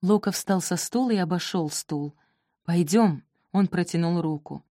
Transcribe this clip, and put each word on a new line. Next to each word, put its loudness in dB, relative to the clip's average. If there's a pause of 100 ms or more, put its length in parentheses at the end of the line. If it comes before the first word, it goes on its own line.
Лука 2
встал 0
со -4
стула -2
и 0
обошёл -2
стул. -6 (500)
«Пойдём», — 2 (280)
он 4
протянул 0
руку. -6